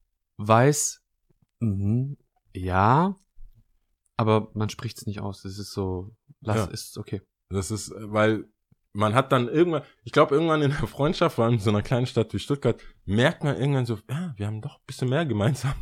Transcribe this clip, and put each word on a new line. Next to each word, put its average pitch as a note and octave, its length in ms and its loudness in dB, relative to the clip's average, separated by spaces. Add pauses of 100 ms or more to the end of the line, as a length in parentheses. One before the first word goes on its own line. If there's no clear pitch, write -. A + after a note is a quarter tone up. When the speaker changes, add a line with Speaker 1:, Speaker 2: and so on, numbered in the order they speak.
(380)
Speaker 1:
weiß, A#2 640 2 (580)
mhm, A2+ 580 0 (360)
ja, G#2+ 600 2 (1000)
aber A2 360 2
man G#2+ 160 -2
spricht's - 360 -12
nicht G#2 160 -8
aus. G2+ 220 -10
Das F#2+ 140 -10
ist G2+ 140 -12
so, F#2+ 420 -6 (280)
lass, A2 160 -2
Speaker 2:
Ja. G#2 80 0
Speaker 1:
ist - 320 -12
okay. G2+ 240 -10 (280)
Speaker 2:
Das F#2+ 220 -4
ist, - 240 -8
weil G#2+ 500 2 (460)
man G#2 220 2
hat C3+ 180 2
dann B2 160 2
irgendwann, D#3+ 360 2 (200)
ich - 80 -12
glaub, D3+ 200 4
irgendwann D#3 320 2
in C#3 80 2
der D3 160 -2
Freundschaft, D3+ 480 0
vor A#2 100 4
allem A#2 100 4
in G#2+ 40 0
so G#2 100 0
einer G#2 140 2
kleinen B2 240 0
Stadt - 260 -2
wie G2+ 60 -4
Stuttgart, - 420 -2 (240)
merkt A#2+ 380 2
man C#3+ 120 0
irgendwann C3 300 0
so, A2 140 -6 (100)
ja, D#3+ 260 -6
wir G#2 120 -6
haben G#2+ 140 -8
doch - 180 -14
ein - 80 -20
bisschen - 220 -4
mehr D#3 160 0
gemeinsam A#2 560 0